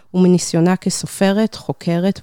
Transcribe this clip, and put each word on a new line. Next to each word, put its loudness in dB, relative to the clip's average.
ומניסיונה 2
כסופרת, -2
חוקרת -4